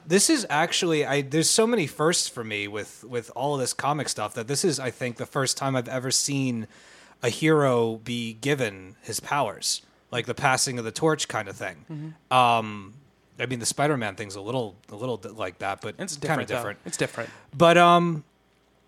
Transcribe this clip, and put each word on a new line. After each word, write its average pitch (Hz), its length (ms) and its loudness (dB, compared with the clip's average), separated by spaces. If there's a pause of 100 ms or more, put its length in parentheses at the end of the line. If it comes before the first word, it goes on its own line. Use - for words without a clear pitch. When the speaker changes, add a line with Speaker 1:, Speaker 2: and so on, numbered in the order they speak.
Speaker 1:
this 190 220 4
is 254 200 2
actually, 156 560 2
I, 139 160 0
there's 147 280 2
so 220 180 4
many 220 200 2
firsts 165 420 2
for 120 140 -10
me 104 260 -4
with, 104 340 -8
with 120 320 -6
all 139 200 0
of 135 40 -2
this 123 140 -2
comic 143 340 -2
stuff 107 280 -4
that 113 120 -6
this 107 160 -2
is, 143 160 2
I 127 120 -4
think, 123 260 -6
the 120 80 -6
first - 320 -2
time 135 180 -2
I've 117 140 -2
ever 131 220 -4
seen 127 560 0 (560)
a 120 60 2
hero 127 760 4
be 117 300 -6
given 110 720 -2
his - 160 -6
powers, - 640 -2 (280)
like 120 140 -4
the 120 80 -6
passing 131 460 2
of 113 60 -6
the 110 60 -6
torch 156 360 0
kind 107 200 -4
of 98 80 -10
thing. 90 360 -10
Speaker 2:
Mm-hmm. 156 440 -10
Speaker 1:
Um, 110 600 2 (440)
I 123 60 -4
mean, 123 140 -4
the 117 60 -6
Spider-Man 127 500 0
thing's 101 200 -10
a 101 60 -10
little, 107 340 -4 (160)
a 110 40 -14
little 117 220 -6
di-, 107 120 -12
like 101 300 -8
that, 98 220 -6
but 107 180 -10
Speaker 2:
It's - 180 -10
Speaker 1:
kinda 147 100 -8
Speaker 2:
different, 156 220 -2
though. 110 60 -4
Speaker 1:
different. 107 300 -6
Speaker 2:
It's 170 120 -10
different. 117 320 -4 (260)
Speaker 1:
But, 170 220 8
um, 175 460 6 (640)